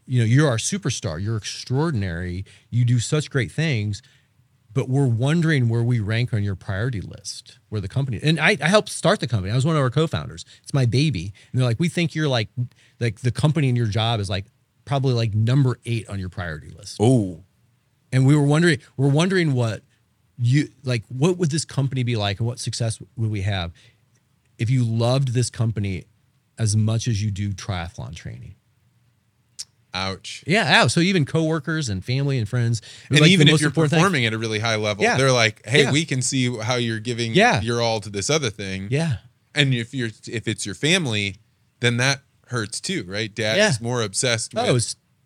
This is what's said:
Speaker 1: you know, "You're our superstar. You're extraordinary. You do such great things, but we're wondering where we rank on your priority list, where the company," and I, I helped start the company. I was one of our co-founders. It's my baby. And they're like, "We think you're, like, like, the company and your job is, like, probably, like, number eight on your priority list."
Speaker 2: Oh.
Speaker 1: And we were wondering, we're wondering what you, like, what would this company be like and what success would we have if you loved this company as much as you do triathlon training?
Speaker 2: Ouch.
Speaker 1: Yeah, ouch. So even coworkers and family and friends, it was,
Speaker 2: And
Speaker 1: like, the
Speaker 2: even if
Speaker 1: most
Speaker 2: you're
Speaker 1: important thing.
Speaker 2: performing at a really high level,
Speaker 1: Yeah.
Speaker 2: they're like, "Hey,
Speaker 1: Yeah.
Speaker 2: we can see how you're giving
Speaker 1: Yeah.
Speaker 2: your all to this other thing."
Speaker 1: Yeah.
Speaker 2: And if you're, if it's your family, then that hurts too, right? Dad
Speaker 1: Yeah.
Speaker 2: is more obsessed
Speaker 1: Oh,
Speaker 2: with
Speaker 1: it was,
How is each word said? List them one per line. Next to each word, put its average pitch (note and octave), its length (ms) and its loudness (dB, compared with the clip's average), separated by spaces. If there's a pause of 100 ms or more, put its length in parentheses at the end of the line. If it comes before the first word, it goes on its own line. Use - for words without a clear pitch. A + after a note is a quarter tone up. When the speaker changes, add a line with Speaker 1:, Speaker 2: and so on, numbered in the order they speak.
Speaker 1:
you B2+ 140 0
know, A#2 40 4
"You're C3 220 6
our A#2 120 2
superstar. A2 640 -4
You're A2 160 -4
extraordinary. G2 1080 -4 (260)
You B2 140 2
do A#2+ 160 4
such D3+ 300 -2
great A#2 200 -2
things, A2 500 -2 (720)
but - 160 -4
we're C3+ 200 2
wondering C#3 600 2
where A#2 140 0
we A#2+ 160 0
rank A2+ 340 -2
on G#2 120 0
your G2+ 100 -2
priority G2+ 460 -6
list, - 580 -14 (100)
where G#2+ 120 -6
the F#2 80 -6
company," C3 340 -4
and D#3 160 2
I, E3+ 240 4
I D3+ 60 2
helped G#3+ 220 4
start G3 280 2
the D#3+ 80 -4
company. G2 240 -2
I A#2 60 -2
was C3+ 100 2
one E3 80 2
of D3+ 80 2
our B2 80 0
co-founders. F2 540 -4 (180)
It's - 100 -12
my C3+ 140 2
baby. A2+ 460 0 (180)
And A#2+ 100 -2
they're B2+ 80 2
like, A2+ 120 -2
"We E3+ 80 0
think E3+ 260 -2
you're, D#3 140 -2
like, A#2+ 200 0 (520)
like, A#2 220 -4
the B2 100 0
company D3+ 340 2
and B2 100 0
your A#2 120 0
job A2 320 0
is, G2 100 -4
like, G2 160 -4 (380)
probably, C3+ 300 0
like, A2+ 200 0
number B2 500 2
eight A#2 240 -4
on G2+ 120 -8
your F#2 80 -8
priority E2 420 -10
list." - 300 -14
Speaker 2:
Oh. G#2 420 2 (680)
Speaker 1:
And C3 160 4
we C#3+ 80 6
were D3+ 80 4
wondering, D3+ 360 4 (180)
we're C#3 140 2
wondering E3+ 420 2
what A#2+ 300 -2 (560)
you, B2+ 320 2 (120)
like, B2 260 -2
what D3 280 0
would F3 140 0
this D#3 160 -2
company C3 380 -2
be A#2 120 0
like G2+ 220 -2
and A2+ 80 -2
what A#2+ 120 -4
success A2+ 400 -4 (180)
would A2 140 -2
we G#2 120 -4
have F#2 280 -2 (840)
if A2+ 140 -2
you B2+ 120 2
loved A#2 520 0
this B2 160 0
company G2+ 560 -4 (520)
as G#2+ 160 0
much A2 320 0
as G#2+ 160 0
you G#2+ 80 -2
do G2+ 220 -4
triathlon E2 640 -8
training? B1+ 380 -16 (1400)
Speaker 2:
Ouch. F#2+ 540 -8
Speaker 1:
Yeah, F#3+ 340 4
ouch. D3+ 120 4
So E3+ 80 2
even F3 260 4
coworkers D#3+ 640 -2
and F#2 120 -4
family C3+ 360 -2
and G#2+ 100 -2
friends, A#2 300 0
it - 320 -18
was, D3 80 4
Speaker 2:
And - 20 6
Speaker 1:
like, D#3 80 8
the F#3 60 8
Speaker 2:
even D#3 140 6
if D#3+ 40 8
Speaker 1:
most D#3 80 4
Speaker 2:
you're D3+ 80 2
Speaker 1:
important D3+ 220 2
thing. E3 80 2
Speaker 2:
performing E3 260 4
at A2 80 0
a A2 60 -4
really A2 220 -4
high A2+ 160 0
level, G#2 280 0
Speaker 1:
Yeah. A3+ 140 2
Speaker 2:
they're C3+ 120 4
like, A#2 360 2
"Hey, C3+ 160 4
Speaker 1:
Yeah. - 100 2
Speaker 2:
we D#3 140 0
can C3 160 -2
see B2 340 -2
how A2+ 200 -2
you're A2+ 240 -2
giving A2+ 340 -4
Speaker 1:
Yeah. G#3 260 4
Speaker 2:
your A#2 220 -2
all A2+ 180 0
to A2 80 -10
this G2+ 220 -4
other D3 180 2
thing." F#2+ 420 -8
Speaker 1:
Yeah. C#3+ 280 -2 (360)
Speaker 2:
And C#3 200 2
if A#2 180 -4
you're, A#2+ 180 -4 (160)
if A2 220 -6
it's G#2+ 160 -4
your G2 100 -8
family, A#2 640 -2 (440)
then A#2+ 180 0
that C3+ 240 0 (240)
hurts A2+ 340 -6
too, F3 240 -6
right? G2+ 300 -8
Dad A2 240 0
Speaker 1:
Yeah. G#3+ 100 4
Speaker 2:
is A#2+ 140 -2
more A#2+ 180 -2
obsessed A2+ 560 -2
Speaker 1:
Oh, A3+ 60 0
Speaker 2:
with B3 80 2
Speaker 1:
it - 20 4
was, A#2+ 240 0 (300)